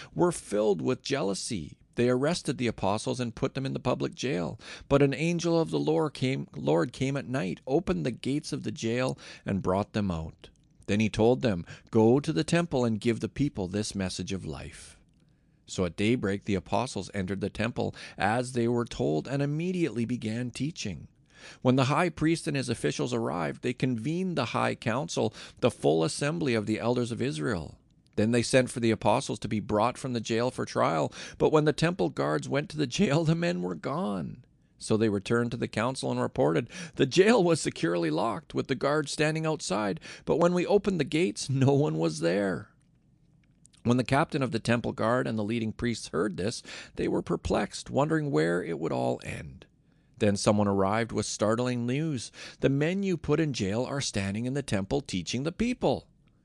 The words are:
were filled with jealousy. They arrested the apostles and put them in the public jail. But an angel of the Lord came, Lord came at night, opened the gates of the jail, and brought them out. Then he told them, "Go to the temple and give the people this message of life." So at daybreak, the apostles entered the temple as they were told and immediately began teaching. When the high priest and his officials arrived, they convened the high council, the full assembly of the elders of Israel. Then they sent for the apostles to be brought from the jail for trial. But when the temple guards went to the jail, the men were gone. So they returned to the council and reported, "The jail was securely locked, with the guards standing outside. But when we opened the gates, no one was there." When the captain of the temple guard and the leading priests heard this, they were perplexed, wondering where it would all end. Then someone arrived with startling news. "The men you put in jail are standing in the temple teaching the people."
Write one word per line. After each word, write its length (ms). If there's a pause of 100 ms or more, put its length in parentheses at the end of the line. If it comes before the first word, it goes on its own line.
(140)
were 180
filled 480
with 220
jealousy. 760 (160)
They 120
arrested 520
the 80
apostles 520
and 140
put 220
them 100
in 80
the 60
public 340
jail. 460 (280)
But 140
an 140
angel 440
of 120
the 80
Lord 340
came, 420
Lord 380
came 240
at 100
night, 380
opened 400
the 60
gates 420
of 80
the 100
jail, 460 (260)
and 200
brought 300
them 180
out. 380 (360)
Then 140
he 100
told 320
them, 240 (240)
"Go 300
to 120
the 120
temple 420
and 160
give 200
the 60
people 400
this 280
message 380
of 120
life." 520 (720)
So 180
at 120
daybreak, 480
the 100
apostles 580
entered 280
the 80
temple 440 (240)
as 360
they 140
were 180
told 420
and 140
immediately 640
began 440
teaching. 600 (520)
When 140
the 100
high 240
priest 380
and 100
his 120
officials 440
arrived, 480
they 120
convened 640
the 80
high 300
council, 580 (260)
the 100
full 340
assembly 520
of 100
the 140
elders 320
of 100
Israel. 560 (380)
Then 160
they 100
sent 300
for 80
the 120
apostles 480
to 80
be 120
brought 380
from 160
the 60
jail 300
for 160
trial. 480 (240)
But 140
when 140
the 80
temple 360
guards 400
went 200
to 80
the 100
jail, 360
the 120
men 260
were 140
gone. 680 (360)
So 180
they 120
returned 420
to 60
the 100
council 440
and 80
reported, 500 (260)
"The 100
jail 380
was 180
securely 480
locked, 460
with 120
the 80
guards 360
standing 340
outside. 540 (260)
But 120
when 160
we 120
opened 340
the 40
gates, 460
no 240
one 240
was 220
there." 500 (1120)
When 140
the 60
captain 400
of 80
the 80
temple 320
guard 360
and 100
the 60
leading 280
priests 380
heard 280
this, 240 (340)
they 120
were 140
perplexed, 680
wondering 420
where 320
it 160
would 120
all 320
end. 420 (540)
Then 160
someone 320
arrived 440
with 160
startling 580
news. 460 (280)
"The 100
men 340
you 140
put 220
in 140
jail 320
are 160
standing 440
in 100
the 80
temple 380
teaching 420
the 80
people." 560 (380)